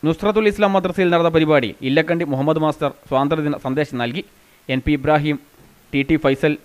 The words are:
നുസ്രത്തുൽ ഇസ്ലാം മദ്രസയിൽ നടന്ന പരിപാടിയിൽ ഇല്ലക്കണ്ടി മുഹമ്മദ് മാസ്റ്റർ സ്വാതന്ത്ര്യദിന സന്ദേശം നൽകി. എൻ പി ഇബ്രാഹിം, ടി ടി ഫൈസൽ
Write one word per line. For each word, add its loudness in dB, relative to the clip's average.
നുസ്രത്തുൽ 0
ഇസ്ലാം 0
മദ്രസയിൽ 0
നടന്ന 2
പരിപാടിയിൽ 2
ഇല്ലക്കണ്ടി 0
മുഹമ്മദ് 0
മാസ്റ്റർ -2
സ്വാതന്ത്ര്യദിന 0
സന്ദേശം -4
നൽകി. -6
എൻ -2
പി 2
ഇബ്രാഹിം, 0
ടി 0
ടി 4
ഫൈസൽ 2